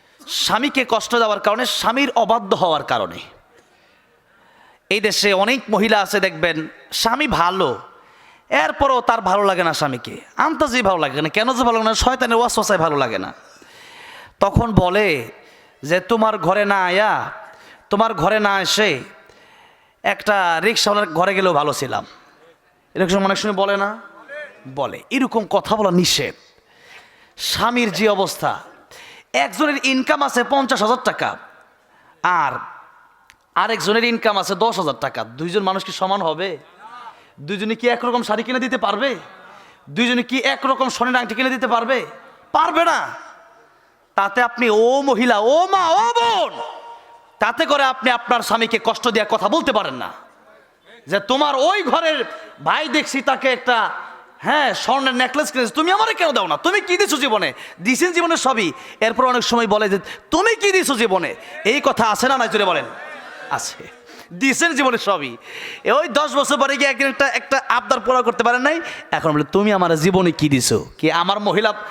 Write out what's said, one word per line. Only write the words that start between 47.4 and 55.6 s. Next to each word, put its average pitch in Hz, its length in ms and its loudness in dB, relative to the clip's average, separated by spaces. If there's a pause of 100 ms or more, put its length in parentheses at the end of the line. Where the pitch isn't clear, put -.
করে 277 180 2
আপনি 254 260 0
আপনার 240 320 0
স্বামীকে 226 420 0
কষ্ট 226 240 -2
দেওয়ার 214 200 0
কথা 202 200 0
বলতে 277 240 0
পারেন 185 220 -2
না, 98 180 -10 (920)
যে 185 140 -2
তোমার 277 340 0
ওই 349 280 2
ঘরের 311 420 0 (400)
ভাই 254 240 0
দেখছি 269 340 -2
তাকে 262 300 0
একটা, 240 380 0 (480)
হ্যাঁ, 254 360 0
স্বর্ণের 262 400 0
নেকলেস 254 380 0
কিনেছে, 254 220 -2